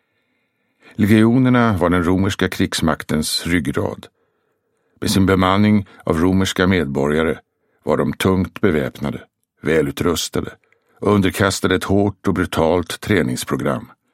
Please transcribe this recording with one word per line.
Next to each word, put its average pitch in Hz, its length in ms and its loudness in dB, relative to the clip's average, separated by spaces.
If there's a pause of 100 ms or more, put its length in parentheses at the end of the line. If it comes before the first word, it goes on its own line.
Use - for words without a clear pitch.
(920)
Legionerna 113 840 4
var 85 120 2
den 90 140 2
romerska 92 460 0
krigsmaktens 78 960 -2
ryggrad. 85 600 -4 (920)
Med 69 100 -2
sin 98 140 2
bemanning 98 640 2 (160)
av 82 140 0
romerska 92 500 0
medborgare 76 720 0 (440)
var 73 140 0
de 71 160 -2
tungt 92 480 -2
beväpnade, 71 600 -2 (400)
välutrustade 78 880 -2 (480)
och 101 140 2
underkastade 95 640 0
ett 90 80 -2
hårt 101 440 0
och 95 60 0
brutalt 85 680 -2
träningsprogram. 67 920 -4 (220)